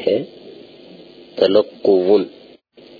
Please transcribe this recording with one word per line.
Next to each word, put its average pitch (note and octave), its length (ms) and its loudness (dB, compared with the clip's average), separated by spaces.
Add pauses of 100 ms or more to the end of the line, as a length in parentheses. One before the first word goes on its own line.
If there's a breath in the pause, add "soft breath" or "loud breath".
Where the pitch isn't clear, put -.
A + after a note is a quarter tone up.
ہے A2 160 -2 (1120)
تلقن F#2+ 880 0 (760)